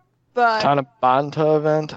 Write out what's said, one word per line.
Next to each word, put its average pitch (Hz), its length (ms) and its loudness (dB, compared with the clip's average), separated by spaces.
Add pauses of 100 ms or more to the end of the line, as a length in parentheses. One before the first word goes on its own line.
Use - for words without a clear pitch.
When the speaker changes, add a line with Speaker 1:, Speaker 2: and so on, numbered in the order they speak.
(340)
Speaker 1:
but 226 280 0
Speaker 2:
Tanabata 143 960 0
event? 156 400 -2